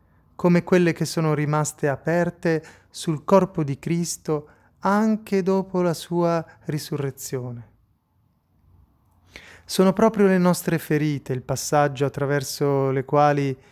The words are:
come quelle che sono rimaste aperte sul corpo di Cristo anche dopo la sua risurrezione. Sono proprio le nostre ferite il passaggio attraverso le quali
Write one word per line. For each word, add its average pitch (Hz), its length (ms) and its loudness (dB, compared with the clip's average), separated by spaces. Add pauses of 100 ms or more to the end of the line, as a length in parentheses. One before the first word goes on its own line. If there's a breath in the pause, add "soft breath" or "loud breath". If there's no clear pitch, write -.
(340)
come 175 300 2
quelle 175 280 4
che 165 120 -2
sono 156 300 -2
rimaste 151 540 -2
aperte 165 760 -2 (260 loud breath)
sul 156 340 -6
corpo 185 380 2
di 139 160 -4
Cristo 160 680 -6 (320 soft breath)
anche 208 600 0
dopo 190 400 -2
la 170 120 0
sua 170 500 -2 (200 loud breath)
risurrezione. 135 1120 -8 (1900 loud breath)
Sono 185 280 2
proprio 214 340 2
le 190 120 4
nostre 175 400 2
ferite 147 540 -2
il 127 100 -6
passaggio 143 640 0
attraverso 139 840 -2
le 131 140 -2
quali 143 520 2 (140 soft breath)